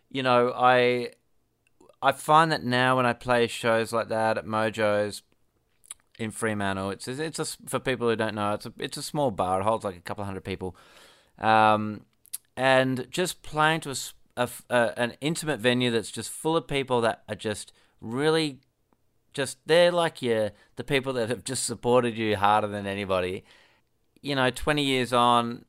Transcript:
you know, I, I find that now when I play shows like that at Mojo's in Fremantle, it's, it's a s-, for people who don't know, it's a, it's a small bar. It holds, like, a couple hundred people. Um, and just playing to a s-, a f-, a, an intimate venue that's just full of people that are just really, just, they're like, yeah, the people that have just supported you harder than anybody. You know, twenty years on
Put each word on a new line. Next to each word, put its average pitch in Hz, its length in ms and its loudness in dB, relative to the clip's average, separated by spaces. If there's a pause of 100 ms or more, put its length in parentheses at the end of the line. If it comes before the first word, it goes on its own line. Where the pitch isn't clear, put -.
(100)
you 135 120 -6
know, 123 340 4
I, 123 540 4 (920)
I 135 100 4
find 156 400 4
that - 120 -2
now 127 320 2
when 127 100 2
I 117 60 2
play 120 340 2
shows 113 460 0
like 113 160 -2
that 110 300 0
at 78 80 -8
Mojo's 107 760 -2 (960)
in 110 120 -6
Fremantle, 98 600 -4
it's, 95 160 -10
it's 147 320 -8
a 165 40 -6
s-, - 240 -8
for 131 120 -6
people 120 300 -2
who 113 80 2
don't 107 180 -4
know, 104 200 -2
it's - 120 -10
a, 117 120 -12
it's - 180 -8
a 147 60 -10
small 143 280 -2
bar. 95 300 -2
It 95 40 -4
holds, 110 200 0
like, 95 120 -6
a 87 40 -20
couple 104 240 -10
hundred 95 200 -8
people. 92 300 -6 (640)
Um, 107 680 4 (520)
and 131 540 2
just 180 320 -4
playing 156 400 0
to 143 80 -10
a - 20 -8
s-, - 220 -10 (220)
a 120 60 -2
f-, - 280 -6
a, 120 280 2
an 120 220 -2
intimate 151 400 -4
venue 123 300 2
that's 113 200 -2
just - 200 -10
full 160 260 -4
of 160 100 -2
people 127 360 -2
that 113 260 -2
are 107 80 -10
just - 360 -8 (280)
really, 143 580 -2 (720)
just, 135 340 -6
they're 175 260 4
like, 170 300 -2
yeah, 110 260 0 (280)
the 131 80 -10
people 135 280 -2
that 117 160 -2
have 107 160 -8
just 131 220 -6
supported 120 500 0
you 107 200 0
harder 104 300 4
than 101 200 -6
anybody. 95 580 -2 (760)
You 139 140 -6
know, 131 160 2
twenty 147 320 -2
years 131 300 0
on 120 560 2